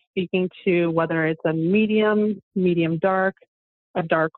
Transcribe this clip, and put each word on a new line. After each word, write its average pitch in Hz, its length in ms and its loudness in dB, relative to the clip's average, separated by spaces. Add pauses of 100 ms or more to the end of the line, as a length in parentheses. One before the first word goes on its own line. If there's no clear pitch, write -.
(100)
speaking 185 380 -2 (160)
to 170 280 2
whether 165 340 0
it's 160 180 -2
a 160 80 0
medium, 214 880 0 (140)
medium 170 440 0
dark, 190 360 0 (600)
a 185 60 -2
dark 160 360 0